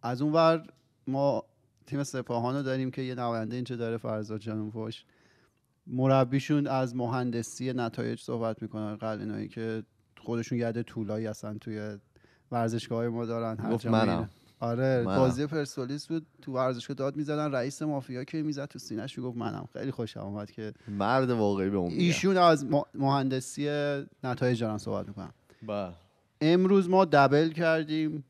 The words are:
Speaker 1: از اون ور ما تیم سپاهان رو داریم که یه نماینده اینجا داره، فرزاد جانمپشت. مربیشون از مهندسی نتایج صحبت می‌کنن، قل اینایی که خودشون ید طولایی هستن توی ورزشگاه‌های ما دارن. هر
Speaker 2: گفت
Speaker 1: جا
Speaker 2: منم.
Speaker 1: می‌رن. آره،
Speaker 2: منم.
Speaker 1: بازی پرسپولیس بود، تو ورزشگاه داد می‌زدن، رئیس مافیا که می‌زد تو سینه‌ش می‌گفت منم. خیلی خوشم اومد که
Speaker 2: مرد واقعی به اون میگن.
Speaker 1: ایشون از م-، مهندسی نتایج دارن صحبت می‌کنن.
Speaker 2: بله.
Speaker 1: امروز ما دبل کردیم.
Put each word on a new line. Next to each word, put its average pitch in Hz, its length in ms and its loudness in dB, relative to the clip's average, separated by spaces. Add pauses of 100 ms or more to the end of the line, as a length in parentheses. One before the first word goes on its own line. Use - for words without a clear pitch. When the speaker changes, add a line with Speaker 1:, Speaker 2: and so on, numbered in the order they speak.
Speaker 1:
از 123 180 -4
اون 151 120 0
ور 165 300 6 (440)
ما 135 360 0 (420)
تیم 143 180 -4
سپاهان 123 520 -2
رو 143 80 -2
داریم 131 280 -2
که 135 100 -8
یه 127 140 -6
نماینده 117 400 -4
اینجا 123 200 -6
داره، 117 220 -4
فرزاد 110 420 -6
جانمپشت. 107 680 -8 (800)
مربیشون 135 800 2
از 131 280 -2
مهندسی 123 800 -4
نتایج 117 460 -4
صحبت 113 420 -4
می‌کنن، 107 340 -8
قل 107 240 -6
اینایی 107 280 -6
که 113 360 -8 (400)
خودشون 117 340 -4
ید 117 240 -2
طولایی 110 440 -6
هستن 107 320 -8
توی 107 400 -10 (540)
ورزشگاه‌های 117 560 -2
ما 117 180 -4
دارن. 113 320 -4
هر 110 160 -2
Speaker 2:
گفت 117 100 -2
Speaker 1:
جا 117 80 0
Speaker 2:
منم. 113 120 6 (140)
Speaker 1:
می‌رن. 107 120 -4 (300)
آره، 123 460 0
Speaker 2:
منم. 95 120 2
Speaker 1:
بازی 131 280 4
پرسپولیس 143 640 -6
بود، 165 180 -6 (160)
تو 135 120 -10
ورزشگاه 127 420 -2
داد 135 200 -4
می‌زدن، 147 360 -2
رئیس 135 300 -4
مافیا 135 420 -4
که 156 200 -6
می‌زد 143 220 -4
تو 139 140 -14
سینه‌ش 110 380 -8
می‌گفت 123 200 -6
منم. 107 360 -6
خیلی 135 180 -6
خوشم 110 280 -6
اومد 101 320 -8
که 107 220 -10 (140)
Speaker 2:
مرد 110 420 2
واقعی 101 400 4
به 101 80 2
اون 87 140 0
میگن. 180 120 2
Speaker 1:
ایشون 180 340 4
از 165 280 8
م-، 143 160 2 (120)
مهندسی 135 760 0 (540)
نتایج 123 380 0
دارن 107 160 -2
صحبت 98 300 -6
می‌کنن. 98 240 -12 (360)
Speaker 2:
بله. 101 260 -4 (480)
Speaker 1:
امروز 185 480 6
ما 185 160 8
دبل 147 440 8
کردیم. 156 800 0